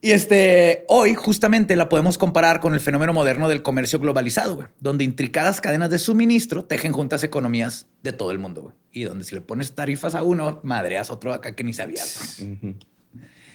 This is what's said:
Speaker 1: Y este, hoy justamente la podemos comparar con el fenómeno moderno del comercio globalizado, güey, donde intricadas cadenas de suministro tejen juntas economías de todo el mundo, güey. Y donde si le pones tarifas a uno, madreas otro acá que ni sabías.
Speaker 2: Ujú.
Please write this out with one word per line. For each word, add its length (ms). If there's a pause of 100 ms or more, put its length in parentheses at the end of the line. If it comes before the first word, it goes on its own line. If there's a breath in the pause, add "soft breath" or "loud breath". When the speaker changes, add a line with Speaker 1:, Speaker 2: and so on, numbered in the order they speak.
Speaker 1:
Y 120
este, 720
hoy 300
justamente 580
la 140
podemos 300
comparar 420
con 120
el 60
fenómeno 340
moderno 360
del 140
comercio 360
globalizado, 560
güey, 140 (100)
donde 240
intricadas 580
cadenas 300
de 80
suministro 680
tejen 260
juntas 320
economías 640 (160)
de 80
todo 180
el 80
mundo, 240
güey. 120 (180)
Y 100
donde 220
si 100
le 60
pones 340
tarifas 400
a 80
uno, 400
madreas 480
otro 220
acá 240
que 80
ni 80
sabías. 680
Speaker 2:
Ujú. 360 (800 soft breath)